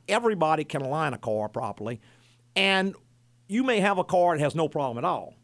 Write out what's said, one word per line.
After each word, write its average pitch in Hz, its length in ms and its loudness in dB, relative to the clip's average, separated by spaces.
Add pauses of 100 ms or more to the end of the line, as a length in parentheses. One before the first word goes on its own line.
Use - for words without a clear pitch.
everybody 185 540 2
can 147 200 -6
align 147 300 -2
a 113 60 -8
car 107 300 -2
properly. 110 520 -6 (540)
And 190 400 2 (540)
you 220 140 0
may 247 180 2
have 196 180 2
a 180 60 0
car 175 320 2
that 147 60 0
has 143 120 0
no 156 140 0
problem 135 300 -4
at 131 100 -4
all. 110 360 -6